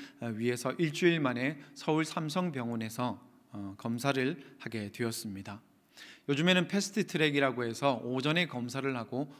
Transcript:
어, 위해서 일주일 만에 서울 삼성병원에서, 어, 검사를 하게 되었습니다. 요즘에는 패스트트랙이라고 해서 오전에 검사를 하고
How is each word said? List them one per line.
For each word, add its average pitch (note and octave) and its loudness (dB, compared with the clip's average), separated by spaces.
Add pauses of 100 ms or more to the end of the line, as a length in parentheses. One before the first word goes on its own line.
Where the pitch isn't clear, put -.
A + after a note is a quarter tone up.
(220)
어, A#2+ -6
위해서 A#2+ -2
일주일 E3 4
만에 C3 0 (160)
서울 D#3+ 2
삼성병원에서, B2+ -2 (300)
어, G2+ -10
검사를 C3 0
하게 G#2+ -6
되었습니다. G#2 -6 (680)
요즘에는 F3 4
패스트트랙이라고 D3 2
해서 B2+ 2
오전에 C#3 2
검사를 B2+ -4
하고 B2 -4